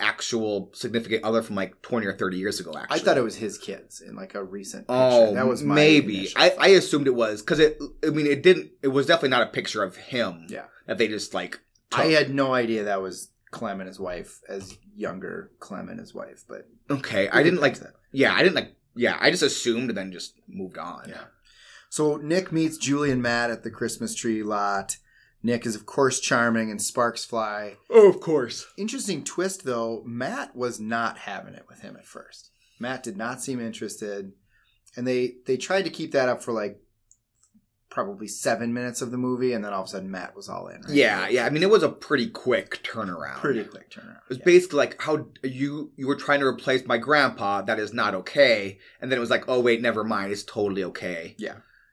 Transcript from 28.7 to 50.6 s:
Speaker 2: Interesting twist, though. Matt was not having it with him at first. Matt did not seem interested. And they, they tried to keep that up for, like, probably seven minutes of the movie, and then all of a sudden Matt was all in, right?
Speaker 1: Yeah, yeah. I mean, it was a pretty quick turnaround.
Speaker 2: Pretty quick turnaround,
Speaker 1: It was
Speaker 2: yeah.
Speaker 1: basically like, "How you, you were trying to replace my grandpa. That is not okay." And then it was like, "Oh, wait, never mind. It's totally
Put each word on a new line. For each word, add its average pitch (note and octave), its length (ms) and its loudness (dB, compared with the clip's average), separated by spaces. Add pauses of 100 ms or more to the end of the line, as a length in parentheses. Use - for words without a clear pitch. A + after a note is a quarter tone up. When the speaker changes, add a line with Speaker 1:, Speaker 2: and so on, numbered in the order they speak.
Speaker 2:
Interesting G3+ 460 -6
twist, F#3 420 -4
though. A2+ 400 -4
Matt A#2+ 520 -8
was A#2+ 240 -4
not A2+ 380 -4
having G2 360 -12
it - 140 -20
with - 140 -20
him - 140 -18
at - 80 -20
first. - 460 -20 (300)
Matt B2 240 -8
did G#2 120 -10
not A#2+ 240 -8
seem B2+ 200 -6
interested. G#2 720 -10 (640)
And B2 100 -6
they, B2 300 0 (100)
they C3 100 0
tried F#3 280 -2
to D#3+ 60 -6
keep D#3 220 -10
that C3 160 2
up A#2 140 -2
for, B2 100 -6
like, G#2 280 -6 (1080)
probably G2+ 400 -8
seven A#2 440 -2
minutes B2 300 -4
of A#2 80 -6
the B2 60 -6
movie, B2 360 0
and G#2+ 120 -2
then G2+ 80 -6
all F#2+ 100 -4
of F#2+ 60 -10
a - 20 -14
sudden F#2+ 200 -8
Matt F2+ 260 -10
was G2 120 -16
all F2+ 200 -10
in, - 140 -16
right? - 120 -12
Speaker 1:
Yeah, G#2 340 6
yeah. A#2 160 4
I B2+ 60 0
mean, D#3 140 0
it G3 60 4
was G#3 120 8
a D3 60 4
pretty A#2+ 400 -2
quick - 560 -2
turnaround. E2 540 -8
Speaker 2:
Pretty A#2 260 0
quick - 260 -18
turnaround, - 280 -20
Speaker 1:
It - 100 -20
was C3 100 -8
Speaker 2:
yeah. - 60 -18
Speaker 1:
basically F3+ 340 8
like, - 240 0
"How D3+ 240 0 (160)
you, C#3+ 540 -6
you C3+ 100 -6
were C#3 100 0
trying C#3+ 240 0
to C#3 60 2
replace C3 400 0
my A#2+ 120 2
grandpa. A2+ 640 2
That G#2+ 180 -2
is G#2 120 -4
not G#2+ 220 0
okay." G#2 640 2 (220)
And C3 100 -8
then C3 60 2
it B2 40 0
was A#2 100 -2
like, A#2+ 180 2
"Oh, B2+ 120 2
wait, A#2 220 4
never A2 220 0
mind. G2+ 280 -4
It's G2+ 120 -6
totally G2 400 -2